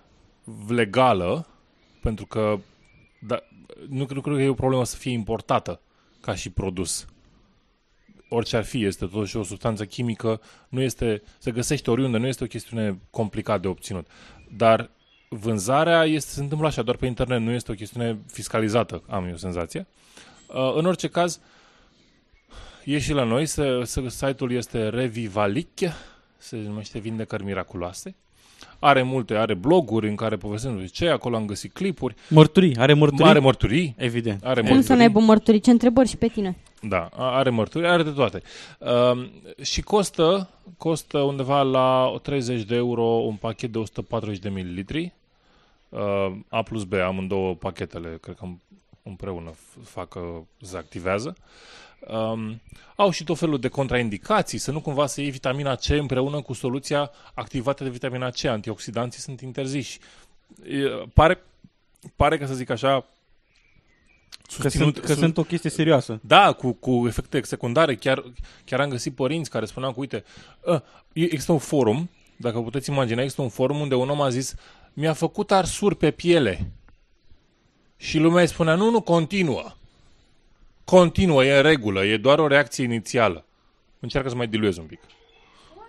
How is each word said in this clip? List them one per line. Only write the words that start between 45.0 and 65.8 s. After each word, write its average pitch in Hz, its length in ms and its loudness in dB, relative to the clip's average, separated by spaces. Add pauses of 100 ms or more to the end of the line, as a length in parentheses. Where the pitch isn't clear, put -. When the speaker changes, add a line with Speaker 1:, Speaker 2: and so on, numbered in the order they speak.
Speaker 1:
Uh, 101 440 -2 (160)
A 113 140 -2
plus 110 220 -8
B, 90 80 -14
amândouă 95 640 -2
pachetele, 85 640 -10
cred - 160 -16
că - 80 -18
îm-, 90 180 -14 (400)
împreună 90 480 -12
f-, - 340 -20
fac, - 300 -14
uh, 92 80 -12 (380)
se 92 160 -14
activează. 98 600 -6 (720)
Um, 110 520 -6 (360)
au 202 140 4
și 165 140 -6
tot 156 140 -4
felul 156 200 0
de 123 100 -4
contraindicații, 123 880 -2
să - 120 -8
nu 151 100 -6
cumva 147 260 -2
să 139 140 -6
iei 143 100 -4
vitamina 135 440 -4
C - 140 -6
împreună 143 520 0
cu 131 120 -10
soluția 139 580 -4 (240)
activată 131 500 -4
de 131 60 -6
vitamina 123 400 -6
C. - 140 -8
Antioxidanții 117 760 -6
sunt 131 200 -12
interziși. 131 580 -8 (720)
E, 139 100 -6 (360)
pare, 165 280 6 (760)
pare 151 220 2
că, 143 80 -8
să 135 80 -6
zic 127 160 -6
așa, 131 300 0
Speaker 2:
Că - 80 -10 (1400)
Speaker 1:
susținut, 147 460 0
Speaker 2:
sunt, - 120 -12
că 156 60 0
Speaker 1:
su- 143 60 0
Speaker 2:
sunt 165 200 2
o 165 40 4
chestie 160 280 -4
serioasă. 143 520 2